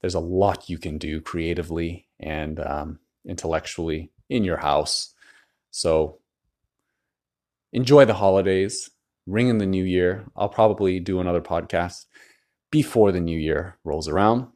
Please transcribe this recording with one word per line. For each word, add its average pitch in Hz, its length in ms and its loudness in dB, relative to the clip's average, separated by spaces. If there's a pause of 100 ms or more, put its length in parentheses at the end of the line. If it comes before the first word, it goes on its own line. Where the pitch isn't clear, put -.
There's 92 140 -4
a 87 40 0
lot 95 500 0
you 85 80 -6
can 78 200 -8
do 78 240 -6
creatively 85 840 -6 (120)
and, 78 400 -8
um, 76 400 -8 (260)
intellectually 80 880 -6 (180)
in 117 140 0
your 87 140 -2
house. - 560 -2 (580)
So 78 480 -2 (1500)
enjoy 131 340 8
the 110 100 2
holidays, 98 760 2 (360)
ring 113 240 0
in 113 100 2
the 101 60 0
new 95 180 0
year. 90 420 0 (100)
I'll 101 140 -4
probably 98 500 2
do 92 200 -4
another 87 220 0
podcast 85 640 -4 (680)
before 117 400 4
the 90 100 -2
new 82 160 -2
year 78 460 -4
rolls 78 240 -6
around. 107 480 2